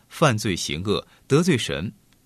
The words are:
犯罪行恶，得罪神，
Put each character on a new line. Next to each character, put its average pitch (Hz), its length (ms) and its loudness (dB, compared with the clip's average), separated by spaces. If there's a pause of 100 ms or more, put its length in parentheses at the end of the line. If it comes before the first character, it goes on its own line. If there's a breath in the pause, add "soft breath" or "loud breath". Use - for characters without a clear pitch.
犯 135 280 2
罪 107 200 -2
行 78 260 -6
恶， 98 240 -2 (200 soft breath)
得 147 160 4
罪 175 160 2
神， 78 340 -6 (340)